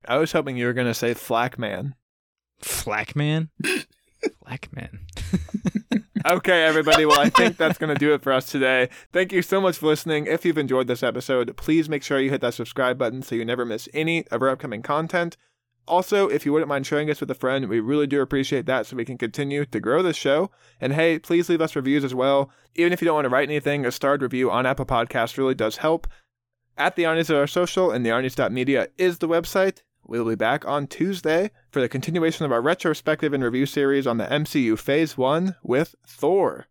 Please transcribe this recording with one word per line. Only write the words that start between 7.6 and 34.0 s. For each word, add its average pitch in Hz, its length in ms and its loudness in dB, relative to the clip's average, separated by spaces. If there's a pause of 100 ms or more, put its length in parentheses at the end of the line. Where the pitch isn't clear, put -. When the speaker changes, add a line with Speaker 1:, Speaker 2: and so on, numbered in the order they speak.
Speaker 1:
gonna 156 180 -2
do 147 180 4
it 139 80 -2
for 135 100 0
us 131 160 0
today. 131 420 2 (220)
Thank 185 200 0
you 185 100 2
so 190 180 0
much 180 180 2
for 151 80 -2
listening. 151 400 0
If 165 180 -2
you've 170 120 2
enjoyed 131 300 0
this 120 160 -2
episode, 123 540 -2
please 156 320 2
make 147 160 -4
sure 139 160 0
you 135 100 2
hit 139 120 -2
that 120 120 -2
subscribe 127 420 -2
button 127 260 -4
so - 120 -8
you 113 100 -2
never 120 200 -2
miss 117 280 -8
any 160 360 -2
of 117 120 -2
our 131 100 2
upcoming 127 320 -6
content. 165 540 -2 (520)
Also, 180 400 2
if 147 180 -2
you 143 60 2
wouldn't 151 160 0
mind 139 180 -2
sharing 151 240 0
us 147 80 -2
with 131 140 -6
a - 20 -4
friend, 131 340 -2
we 113 120 0
really 143 260 0
do 139 140 0
appreciate 135 460 -2
that 127 200 0
so 131 100 -12
we 120 80 -4
can 123 140 -10
continue 143 460 -4
to 110 160 -6
grow 123 200 2
this 180 160 0
show. 151 360 0 (280)
And 131 120 -2
hey, 160 260 2
please 170 300 0
leave 170 120 2
us 160 140 -2
reviews 139 300 0
as 127 100 -4
well. 139 380 2 (240)
Even 170 160 4
if 175 100 -2
you 165 40 2
don't 160 100 2
wanna 143 120 0
write 131 200 2
anything, 143 360 -2
a 113 60 0
starred 139 320 0
review 127 260 0
on 117 160 0
Apple 127 220 0
Podcasts 117 500 -2
really 131 200 0
does 110 220 -2
help. 165 280 0 (720)
At 165 160 0
The 175 80 -2
Arnieys 165 200 2
is 165 100 -2
our 143 160 2
social, 180 420 0
and 120 160 -2
the 113 40 2
arnieys 127 260 0
dot 113 160 0
media 127 340 0 (100)
is 180 220 0
the 170 100 -2
website. 190 540 0 (220)
We'll 117 240 -2
be 113 60 0
back 113 320 0
on 139 220 -2
Tuesday 180 640 -2 (180)
for 139 100 -2
the 120 80 0
continuation 160 560 -2
of 143 60 0
our 117 100 2
retrospective 156 720 0
and 135 100 0
review 127 240 2
series 139 380 2